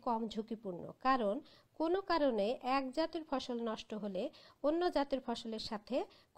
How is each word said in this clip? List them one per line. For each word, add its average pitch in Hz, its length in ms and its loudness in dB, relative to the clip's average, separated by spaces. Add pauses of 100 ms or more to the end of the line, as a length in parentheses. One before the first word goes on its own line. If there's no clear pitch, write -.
কম 226 160 0 (120)
ঝুঁকিপূর্ণ, 214 500 -6 (220)
কারণ 240 300 4 (440)
কোনো 339 200 2 (100)
কারণে 269 380 4 (280)
এক 277 80 2 (120)
জাতের 320 340 0
ফসল 254 280 -2 (120)
নষ্ট 220 220 -6 (120)
হলে 196 200 -2 (400)
অন্য 311 180 4 (140)
জাতের 277 300 2
ফসলের 233 440 -4
সাথে 220 280 -4 (400)